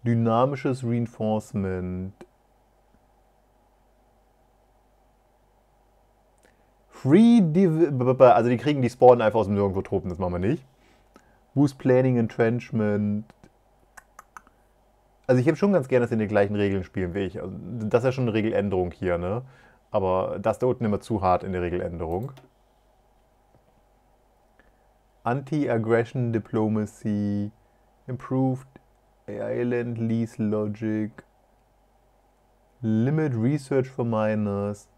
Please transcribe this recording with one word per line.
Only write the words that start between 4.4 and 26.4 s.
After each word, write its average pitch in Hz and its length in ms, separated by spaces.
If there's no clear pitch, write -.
Free 220 540
Div-, 165 500
b-, 127 140
b-, 127 80
b-, 131 100
also 120 260
die 123 60
kriegen, 143 260
die 120 80
spawnen 123 320
einfach 110 180
aus 101 80
dem 101 80
Nirgendwo 98 260
Truppen, 95 280
das 87 100
machen 90 120
wir 87 80
nicht. 120 260
Boost 139 240
Planning, 131 380
Entrenchment. 110 1080
Also 127 120
ich 123 80
hätte 160 100
schon 202 160
ganz 139 140
gerne, 127 160
dass 117 60
sie 123 40
in 113 60
den 104 100
gleichen 104 260
Regeln 98 280
spielen 92 320
wie 202 60
ich. - 200
Also 190 180
das 110 420
ist 127 40
ja 131 60
schon 131 140
eine 113 80
Regeländerung 101 580
hier, 87 260
ne? 95 240
Aber 92 500
das 107 200
da 123 80
unten 123 180
immer 101 160
zu 104 200
hart 92 220
in 98 80
der 90 120
Regeländerung. 87 680
Anti-Aggression 120 1080
Diplomacy, 104 1200